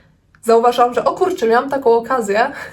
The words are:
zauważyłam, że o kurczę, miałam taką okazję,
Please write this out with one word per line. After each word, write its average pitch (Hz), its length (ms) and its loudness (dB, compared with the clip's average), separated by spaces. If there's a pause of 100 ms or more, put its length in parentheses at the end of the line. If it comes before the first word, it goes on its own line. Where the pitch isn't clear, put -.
(420)
zauważyłam, 240 520 2
że 233 100 -2
o 269 80 0
kurczę, 370 340 -2
miałam 247 240 2
taką 269 220 0
okazję, 233 600 -2 (200)